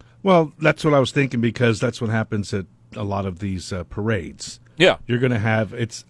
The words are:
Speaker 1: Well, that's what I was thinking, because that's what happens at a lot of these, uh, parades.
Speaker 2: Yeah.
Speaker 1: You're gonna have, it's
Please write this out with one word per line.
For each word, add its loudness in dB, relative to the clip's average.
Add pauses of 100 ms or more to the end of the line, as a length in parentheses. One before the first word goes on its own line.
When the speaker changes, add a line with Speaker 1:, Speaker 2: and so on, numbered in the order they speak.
(240)
Speaker 1:
Well, 4
that's 2
what 4
I 6
was 2
thinking, 0
because 2
that's -2
what -2
happens -2
at -4 (300)
a -6
lot -2
of -6
these, -6
uh, -6
parades. -6 (160)
Speaker 2:
Yeah. 6 (120)
Speaker 1:
You're 0
gonna 0
have, 0
it's -8